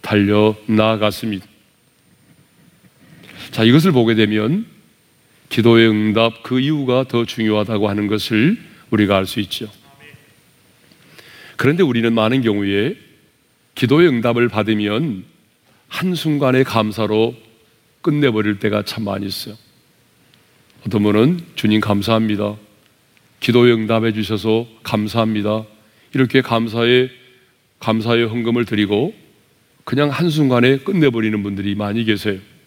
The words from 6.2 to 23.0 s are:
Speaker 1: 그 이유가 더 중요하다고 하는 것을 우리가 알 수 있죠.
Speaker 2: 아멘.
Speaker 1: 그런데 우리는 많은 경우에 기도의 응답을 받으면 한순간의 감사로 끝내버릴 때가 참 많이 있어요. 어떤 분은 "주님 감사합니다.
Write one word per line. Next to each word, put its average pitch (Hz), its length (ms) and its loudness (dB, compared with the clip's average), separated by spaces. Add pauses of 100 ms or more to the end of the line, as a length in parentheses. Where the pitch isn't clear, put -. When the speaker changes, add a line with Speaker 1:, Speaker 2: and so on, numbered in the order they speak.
Speaker 1:
그 127 180 -2
이유가 135 440 0
더 120 200 -2
중요하다고 107 640 -2
하는 104 200 -2
것을 107 500 0 (320)
우리가 101 260 2
알 95 100 0
수 - 140 -8
있죠. 104 260 -8 (300)
Speaker 2:
아멘. 147 160 -20 (1400)
Speaker 1:
그런데 160 260 0
우리는 117 300 0
많은 113 300 0
경우에 101 540 -2 (760)
기도의 147 340 4
응답을 120 400 0
받으면 107 760 -2 (640)
한순간의 147 760 0
감사로 110 720 -2 (680)
끝내버릴 110 560 0
때가 104 240 -2
참 110 220 -8
많이 101 200 -6
있어요. 104 320 -10 (1300)
어떤 104 200 -2
분은 117 360 2 (140)
"주님 107 260 0
감사합니다. 104 760 -2 (840)